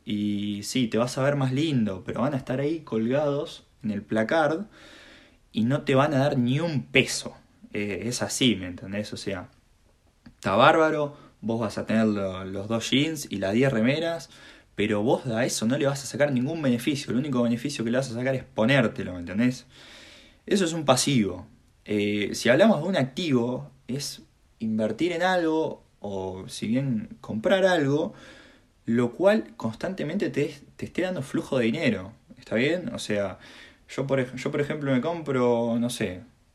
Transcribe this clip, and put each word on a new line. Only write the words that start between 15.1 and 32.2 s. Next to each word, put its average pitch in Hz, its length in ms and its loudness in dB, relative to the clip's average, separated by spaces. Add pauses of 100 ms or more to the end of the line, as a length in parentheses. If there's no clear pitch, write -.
a 113 180 0
eso 110 220 -2
no 127 100 2
le 147 100 2
vas 139 160 -2
a - 40 -10
sacar 143 260 0
ningún 147 300 0
beneficio. 131 500 0
El 117 60 0
único 131 240 0
beneficio 117 420 -2
que 117 60 -2
le 123 80 0
vas 135 120 -2
a 113 40 -8
sacar 127 200 -2
es 131 100 -6
ponértelo, 110 680 2
¿me 90 60 -10
entendés? 107 480 -2 (800)
Eso 196 180 2
es 160 80 0
un 160 140 -6
pasivo. 113 600 2 (380)
Eh, 104 500 -2
si - 140 0
hablamos 165 340 6
de 175 60 -4
un 185 80 0
activo, 135 760 0 (160)
es - 360 -8 (380)
invertir 110 520 0
en 170 100 -2
algo, 160 640 0 (160)
o 95 480 -6
si - 200 -8
bien 123 520 -2
comprar 185 460 2
algo, 160 480 2 (720)
lo 120 260 2
cual 208 440 2
constantemente 160 760 -4
te, 143 240 -2 (220)
te - 100 -10
esté - 160 -6
dando 185 200 -4
flujo - 360 -2
de 113 80 2
dinero. 104 460 -2 (260)